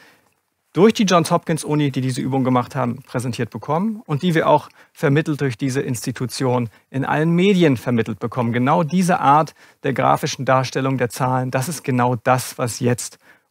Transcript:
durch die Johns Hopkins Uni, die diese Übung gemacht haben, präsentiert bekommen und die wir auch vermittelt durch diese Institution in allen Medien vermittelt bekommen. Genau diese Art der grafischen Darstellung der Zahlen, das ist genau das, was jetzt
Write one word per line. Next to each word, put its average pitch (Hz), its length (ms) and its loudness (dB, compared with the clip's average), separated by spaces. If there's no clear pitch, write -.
durch 214 200 6
die 233 100 0
Johns 180 280 2
Hopkins 170 340 -2
Uni, 147 260 0
die 131 80 -4
diese 131 220 -2
Übung 131 240 -2
gemacht 123 300 0
haben, 123 280 -4
präsentiert 120 460 -6
bekommen 190 560 -4
und 147 160 -4
die 175 140 0
wir 156 120 2
auch 147 220 2
vermittelt 151 480 0
durch 135 160 -2
diese 135 240 -2
Institution 123 880 -4
in 135 140 -4
allen 151 280 0
Medien 175 440 4
vermittelt 113 440 -2
bekommen. 117 340 -2
Genau 139 300 2
diese 175 360 0
Art 151 340 4
der 139 80 0
grafischen 135 540 0
Darstellung 135 520 0
der 123 120 -2
Zahlen, 127 420 -2
das 131 160 -2
ist - 160 -10
genau 123 320 0
das, 127 420 -2
was 120 220 -6
jetzt - 400 -2